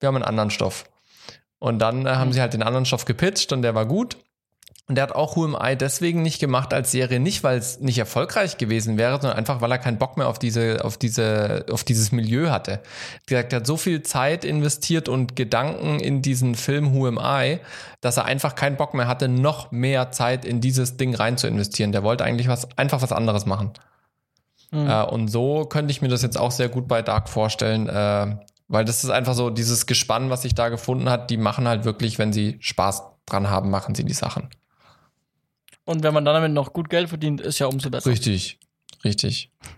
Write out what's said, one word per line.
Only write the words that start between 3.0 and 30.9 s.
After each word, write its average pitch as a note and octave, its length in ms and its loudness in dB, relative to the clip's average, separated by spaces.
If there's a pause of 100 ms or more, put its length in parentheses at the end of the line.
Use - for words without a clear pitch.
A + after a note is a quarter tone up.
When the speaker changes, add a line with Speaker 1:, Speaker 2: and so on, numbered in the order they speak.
Speaker 1:
gepitcht F3 480 0
und B2+ 100 0
der A2+ 140 2
war A2 100 2
gut. G#3 300 -2 (680)
Und C3 100 -2
der C3+ 80 2
hat G#2+ 100 -4
auch D3+ 200 0
Who E3 120 0
Am D3 120 -2
I B2+ 180 0
deswegen E3+ 440 0
nicht D#3+ 200 -2
gemacht C3 340 0
als C3+ 160 0
Serie, B2+ 280 0
nicht C#3 240 0
weil C3 140 2
es - 240 -6
nicht C3 160 0
erfolgreich C3 600 0
gewesen A2 400 0
wäre, A#2+ 140 2
sondern C#3 260 0
einfach, A#2 240 -2
weil A#2 100 2
er B2+ 60 0
keinen B2 180 -2
Bock C3 220 -2
mehr C3+ 100 2
auf A2+ 100 -2
diese, A2+ 460 0
auf G#2+ 140 -4
diese, G#2+ 760 0
auf A#2 120 -2
dieses A2 280 2
Milieu A#2+ 380 2
hatte. G2+ 320 -2 (440)
Wie - 60 -4
gesagt, B2 220 0
er A#2+ 60 0
hat A2+ 60 -4
so D#3 120 0
viel D#3+ 240 0
Zeit D3 420 0
investiert D3+ 640 0
und B2+ 280 -2
Gedanken C#3 640 0
in C#3 200 0
diesen B2+ 340 2
Film C#3+ 400 2
Who C3+ 120 4
Am A#2 120 0
I, C3+ 420 0 (420)
dass B2 160 0
er A#2+ 80 2
einfach C3+ 300 0
keinen C#3 200 0
Bock C#3+ 160 -2
mehr A#2+ 160 0
hatte, B2 180 0
noch C3 460 2
mehr B2+ 400 0
Zeit B2+ 320 0
in A#2+ 160 -2
dieses B2+ 380 0
Ding B2+ 160 0
rein A2+ 240 0
zu A#2 80 0
investieren. G#2 460 0
Der G2+ 100 0
wollte A2 220 2
eigentlich A#2+ 240 2
was, - 280 -2
einfach C#3 240 0
was B2 120 0
anderes G#2 340 0
machen. G2+ 260 -2 (1000)
Speaker 2:
Mhm. D3 160 0
Speaker 1:
Äh, A2 180 2
und A2+ 240 -2
so C3+ 360 0
könnte D3 280 -2
ich C3+ 100 -8
mir C#3 60 2
das B2 120 2
jetzt A#2+ 160 -2
auch A#2+ 140 2
sehr B2 180 0
gut B2+ 200 -4
bei A#2 120 2
Dark G#2+ 300 -2
vorstellen, A2 580 0
äh, G#2 480 0 (320)
weil G#2+ 160 2
das A2+ 180 0
ist C3 60 -2
einfach B2 240 2
so A#2+ 160 2
dieses A#2 380 0
Gespann, A#2+ 420 0
was B2+ 140 -2
sich A#2+ 120 0
da A#2 140 2
gefunden B2 400 -2